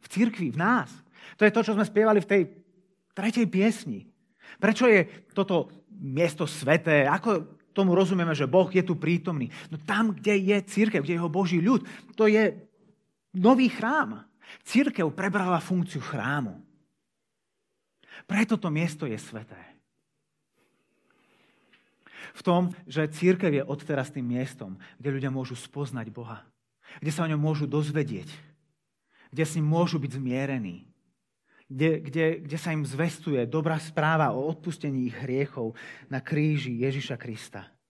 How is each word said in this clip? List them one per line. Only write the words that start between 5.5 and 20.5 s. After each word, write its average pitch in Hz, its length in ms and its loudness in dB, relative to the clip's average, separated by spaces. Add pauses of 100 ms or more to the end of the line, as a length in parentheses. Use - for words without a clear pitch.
miesto 151 560 -2
sveté? 143 640 2
Ako 180 480 -2 (160)
tomu 196 240 4
rozumieme, 170 400 2
že 143 80 0
Boh 175 240 4
je 180 160 2
tu 180 140 -2
prítomný? 175 500 -2 (240)
No 151 80 -10
tam, 208 320 0
kde 202 220 0
je 196 220 2 (100)
cirkev, 214 340 2
kde 156 140 -2
je 170 80 -2
jeho 165 80 -2
Boží 180 260 0
ľud, 202 240 4 (320)
to 214 160 4
je 214 240 4 (800)
nový 233 380 6
chrám. 233 580 -4 (320)
Cirkev 196 540 0
prebrala 185 420 0
funkciu 165 460 -4
chrámu. 123 580 -4 (1700)
Preto 214 320 0
to 175 100 -4
miesto 156 400 -2
je 107 80 -6
sveté. 113 400 -14 (2750)